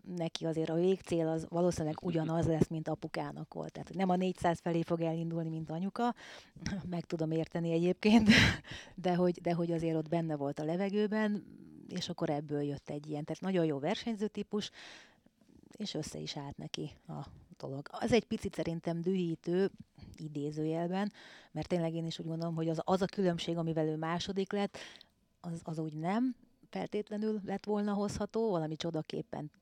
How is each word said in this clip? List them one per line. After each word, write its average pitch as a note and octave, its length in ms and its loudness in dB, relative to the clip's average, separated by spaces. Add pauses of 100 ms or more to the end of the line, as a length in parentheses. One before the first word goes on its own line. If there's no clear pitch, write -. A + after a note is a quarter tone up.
(160)
neki E3 300 -4
azért D#3+ 240 0
a D#3+ 60 -2
végcél F3 520 2
az D#3+ 220 -2
valószínűleg E3+ 520 2
ugyanaz E3 460 0
lesz, D#3+ 200 4
mint D#3+ 200 -4
apukának D3+ 680 -6
volt. D#3 180 -6
Tehát, - 160 -10
hogy - 100 -8
nem F#3 120 4
a F3+ 60 6
négyszáz F3+ 440 2
felé E3+ 220 0
fog E3 200 0
elindulni, E3 480 -2
mint D#3+ 200 -6
anyuka. G3 440 -2 (760)
Meg F3 160 -4
tudom D#3+ 260 0
érteni E3 400 0
egyébként, G3+ 580 8 (360)
<laughs> - 300 -16
de F3+ 200 0
hogy, F3+ 260 4
de F3 120 0
hogy E3+ 180 0
azért E3 240 2
ott D#3 140 -2
benne E3 260 0
volt C#3+ 240 -2
a D#3 40 -4
levegőben, G3+ 800 0 (420)
és - 220 -4
akkor E3 200 -2
ebből D3 320 0
jött C#3+ 280 -4
egy D3 180 -8
ilyen. D3+ 180 -4
Tehát D#3+ 160 -8
nagyon F#3 240 2
jó C#3+ 140 0
versenyző G#3 480 -2
típus, - 440 -4 (1080)
és G#3 160 -6
össze D#3 260 -6
is D#3 180 -8
állt C#3+ 200 -8
neki D#3 320 -8 (180)
a D3 180 -10 (320)
dolog. C3+ 340 -10
Az A3+ 200 -2
egy A3+ 140 6
picit G#3 300 -6
szerintem E3 460 -2
dühítő, F3+ 720 2 (460)
idézőjelben, D#3 920 -2 (400)
mert D3+ 160 -4
tényleg E3 260 2
én E3 120 -2
is E3 140 -6
úgy E3 80 -6
gondolom, E3 280 -2
hogy E3 140 0
az, D#3+ 140 0
az F#3 180 4
a G3 40 4
különbség, E3+ 520 0
amivel E3 300 2
ő D#3 80 0
második F3 560 -2
lett, G3+ 260 0 (640)
az, E3+ 220 -6
az D#3+ 160 -6
úgy D#3 140 -4
nem G#3 420 0 (340)
feltétlenül G#3 760 -2
lett G3 200 -4
volna G#3 280 0
hozható, G#3 560 0
valami D#3+ 260 0
csodaképpen D#3 760 -6 (100)